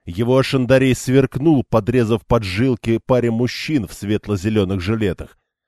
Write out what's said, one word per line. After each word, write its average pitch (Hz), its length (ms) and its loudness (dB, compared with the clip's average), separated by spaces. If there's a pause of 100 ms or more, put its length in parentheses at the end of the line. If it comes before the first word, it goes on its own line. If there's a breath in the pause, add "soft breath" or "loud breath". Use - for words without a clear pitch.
Его 113 320 0
ашандарей 131 580 2
сверкнул, 131 680 2
подрезав 113 640 0
поджилки 113 720 0
паре 120 320 0
мужчин 120 560 -2
в - 80 -14
светло-зелёных 101 880 -2
жилетах. 101 560 -4 (280)